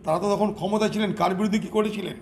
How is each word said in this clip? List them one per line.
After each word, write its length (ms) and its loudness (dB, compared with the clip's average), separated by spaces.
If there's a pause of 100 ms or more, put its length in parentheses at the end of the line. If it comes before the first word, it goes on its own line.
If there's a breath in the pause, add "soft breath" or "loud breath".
তারা 160 2
তো 160 2
তখন 180 2
ক্ষমতায় 380 0
ছিলেন, 220 0
কার 220 0
বিরুদ্ধে 240 0
কী 80 -6
করেছিলেন 540 -2